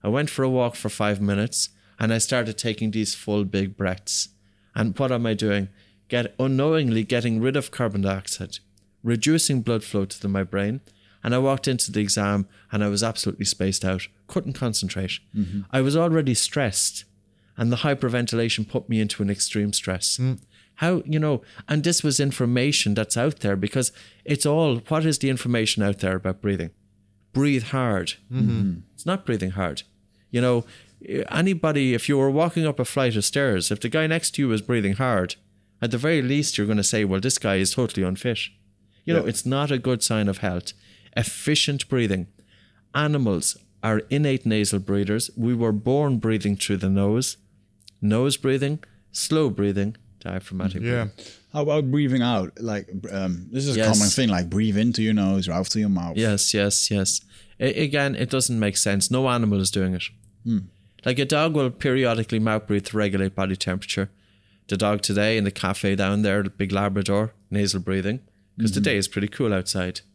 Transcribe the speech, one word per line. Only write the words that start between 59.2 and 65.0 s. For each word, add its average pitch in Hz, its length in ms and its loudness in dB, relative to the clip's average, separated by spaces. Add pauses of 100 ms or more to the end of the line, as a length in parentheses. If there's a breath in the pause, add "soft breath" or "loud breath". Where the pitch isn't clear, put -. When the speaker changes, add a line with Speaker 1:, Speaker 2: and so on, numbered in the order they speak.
Speaker 1:
animal 110 320 2
is 92 80 2
doing 92 240 0
it. 90 100 -4 (400)
Speaker 2:
Hmm. 113 160 0 (460 soft breath)
Speaker 1:
Like, 127 140 0
a 139 60 2
dog 156 300 2
will 135 140 2
periodically 120 680 0
mouth 110 280 0
breathe 101 180 0
to 104 120 -4
regulate 95 380 0
body 95 200 0
temperature. 98 540 -4 (580 soft breath)
The 101 100 -2
dog 104 240 0